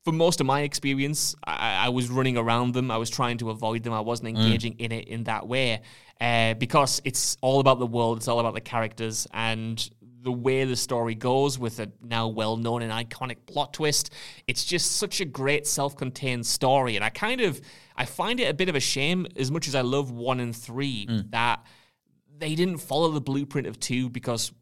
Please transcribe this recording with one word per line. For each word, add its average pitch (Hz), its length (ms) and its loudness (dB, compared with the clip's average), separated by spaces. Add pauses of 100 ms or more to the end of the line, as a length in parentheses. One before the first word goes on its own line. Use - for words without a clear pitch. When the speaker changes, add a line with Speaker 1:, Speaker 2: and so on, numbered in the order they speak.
Speaker 1:
for 165 80 2
most 165 260 4
of 135 80 4
my 139 140 4
experience, 143 720 -2 (100)
I, 95 400 0
I 123 40 2
was 123 200 0
running 131 280 2
around 117 360 2
them. 127 160 0
I 113 60 -2
was 113 140 -2
trying 120 300 -2
to 113 100 -4
avoid 113 340 -4
them. 117 80 -4
I 110 80 0
wasn't 113 380 -4
Speaker 2:
Mm. 110 80 4
Speaker 1:
engaging 113 340 2
in 117 140 -4
it - 160 -8
in 113 160 -6
that 110 200 -2
way, 120 360 2 (400)
uh, 117 320 4
because 127 500 2
it's - 380 -2
all 135 180 6
about 131 200 6
the 123 60 0
world. 117 320 0
It's 117 120 -4
all 117 100 4
about 113 140 0
the 113 80 -6
characters 113 720 -4
and 113 540 -4 (340)
the 127 100 0
way 131 320 2
the 127 140 0
story 117 380 0
goes 127 440 2
with 117 220 -4
a 107 100 -8 (100)
now 113 280 0
well-known 113 520 0
and 110 120 -4
iconic 120 520 -6
plot - 280 -4
twist. 151 380 0 (360)
It's - 160 -2
just - 300 0
such - 260 -2
a 190 60 -2
great 139 420 0
self-contained 131 800 -2
story. 131 500 2
And 98 80 0
I 110 60 2
kind 247 320 -2
of, 175 180 0 (380)
I 127 80 0
find 226 340 -2
it 139 100 2
a 151 40 -2
bit 185 160 0
of 156 60 -2
a 131 60 2
shame, 156 540 0
as 131 160 -2
much 160 160 -2
as 139 80 -4
I 131 60 4
love 131 300 0
one 123 280 -2
and 117 160 -4
three, 117 520 -6
Speaker 2:
Mm. 107 240 -2
Speaker 1:
that 117 340 2 (720)
they 156 180 -2
didn't 175 220 2
follow 160 340 2
the 147 100 0
blueprint 139 460 -2
of 110 140 -8
two 127 280 0
because 120 520 -4